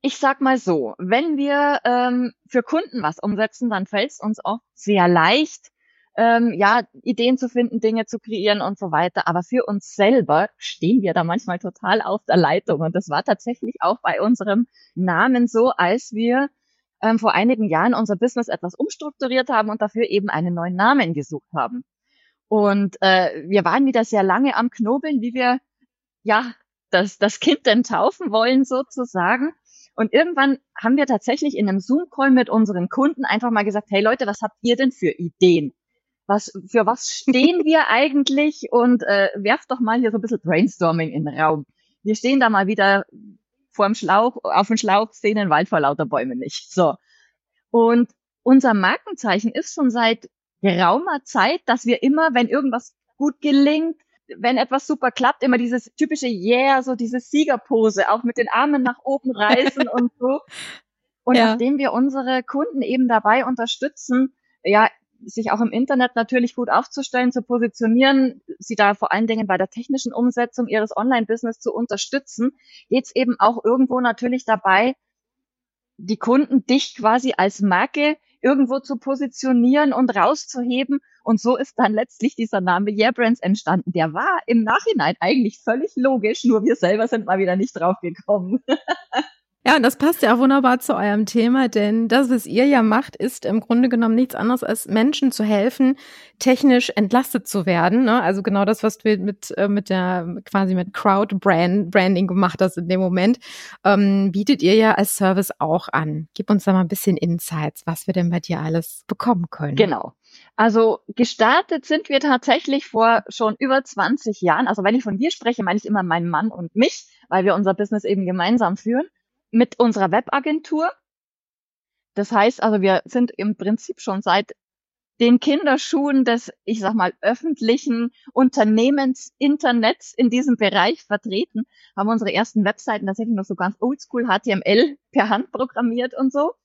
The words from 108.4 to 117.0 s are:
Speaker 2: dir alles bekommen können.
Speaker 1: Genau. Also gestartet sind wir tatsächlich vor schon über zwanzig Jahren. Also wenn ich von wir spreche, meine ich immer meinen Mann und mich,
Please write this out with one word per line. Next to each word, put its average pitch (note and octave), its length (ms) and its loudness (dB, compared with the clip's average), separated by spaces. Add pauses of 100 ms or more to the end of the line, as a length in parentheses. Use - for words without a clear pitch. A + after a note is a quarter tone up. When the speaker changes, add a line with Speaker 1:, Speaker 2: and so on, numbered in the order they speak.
Speaker 2:
dir - 180 -6
alles D#3+ 480 -4
bekommen G#3 420 -2
können. C#3+ 280 -6
Speaker 1:
Genau. D#3 380 0 (420)
Also A3 460 2 (120)
gestartet C4 720 0
sind D#4 240 -4
wir C#4 100 0
tatsächlich C#4 680 0
vor A3+ 400 2
schon G#3+ 320 -2
über C4+ 240 0
zwanzig G#3 560 -4
Jahren. F3+ 260 2
Also G#3 160 -2
wenn G#3+ 140 2
ich B3+ 80 -2
von G3 160 -4
wir D#4+ 100 0
spreche, A#3 320 -4
meine F#3 140 -2
ich - 100 -6
immer G3+ 160 0
meinen E3+ 260 -2
Mann E3+ 200 -2
und F3 260 -10
mich, - 320 -2 (220)